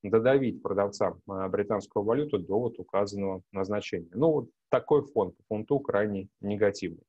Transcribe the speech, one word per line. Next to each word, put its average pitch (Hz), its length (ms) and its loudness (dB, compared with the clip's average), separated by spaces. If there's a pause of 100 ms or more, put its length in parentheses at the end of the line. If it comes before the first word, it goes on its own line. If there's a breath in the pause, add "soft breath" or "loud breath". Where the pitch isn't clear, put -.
додавить 117 600 4
продавцам, 101 560 0 (100)
э, 95 200 -4
британскую 101 540 -2
валюту 120 360 0
до 92 200 -2
вот 120 200 -4
указанного 98 640 -2 (100)
назначения. 95 640 -4
Ну, 151 180 2
вот 135 180 -2 (200)
такой 139 340 2
фон 98 280 -2
по - 180 -20
фунту 107 300 0
крайне 101 500 -2 (120)
негативный. 98 680 -2